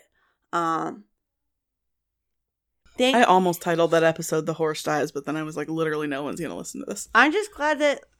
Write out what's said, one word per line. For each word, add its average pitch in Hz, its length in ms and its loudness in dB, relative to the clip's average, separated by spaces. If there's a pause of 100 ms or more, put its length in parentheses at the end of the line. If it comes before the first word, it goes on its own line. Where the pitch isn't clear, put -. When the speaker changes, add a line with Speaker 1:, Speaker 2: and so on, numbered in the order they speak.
(520)
Speaker 1:
um, 165 540 -4 (1900)
thank 254 180 4
Speaker 2:
I 240 80 6
almost 185 380 4
titled 165 300 2
that 165 120 4
episode 160 420 0
"The 160 100 -2
Horse 156 280 -4
Dies," 151 280 -2
but 139 140 -10
then 143 100 -6
I 156 80 -6
was 156 140 -12
like, 151 120 -6
"Literally 156 380 -4
no 143 160 -6
one's 131 160 -8
gonna 110 180 -8
listen - 240 -12
to - 40 -12
this." - 300 -10
Speaker 1:
I'm 262 160 6
just 403 220 -2
glad 294 260 -2
that, 294 240 0 (160)